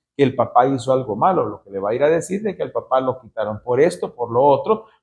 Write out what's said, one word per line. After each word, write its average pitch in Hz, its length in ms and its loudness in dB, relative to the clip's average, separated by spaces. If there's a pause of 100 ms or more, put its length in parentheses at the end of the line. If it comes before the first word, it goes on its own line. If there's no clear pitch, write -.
(160)
que 139 60 0
el 127 120 2
papá 123 320 4
hizo 131 260 -2
algo 113 240 -2
malo, 151 300 2
lo 104 160 -10
que 98 80 -20
le 98 80 -8
va 101 120 -2
a 113 40 -2
ir 131 80 -2
a 147 80 4
decir 185 360 -2
es 190 100 -6
que 160 60 -8
el 135 100 -6
papá 131 280 -2
lo 127 200 -2
quitaron 110 420 -8
por 123 180 0
esto, - 340 0
por 117 160 -6
lo 120 120 2
otro, 143 440 2 (160)